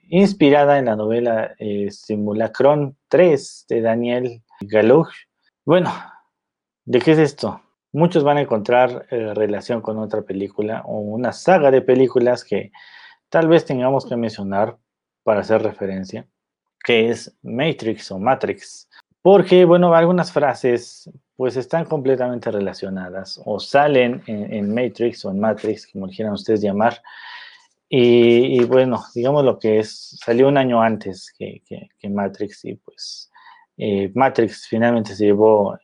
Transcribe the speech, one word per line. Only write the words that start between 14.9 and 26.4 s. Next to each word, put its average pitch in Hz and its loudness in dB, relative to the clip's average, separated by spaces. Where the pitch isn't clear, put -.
para 107 0
hacer 107 0
referencia, 101 -8
que 117 2
es - -10
Matrix 120 -6
o 95 -10
Matrix, 107 -6
porque, 180 6
bueno, 175 4
algunas 170 2
frases, 123 -4
pues, 127 -4
están 151 -4
completamente 127 -2
relacionadas 95 -8
o 104 -6
salen 135 2
en, 107 -10
en 104 -4
Matrix 120 -4
o 98 -8
en 95 -6
Matrix, 107 -4
como 95 -12
quieran 107 -8
ustedes 101 -2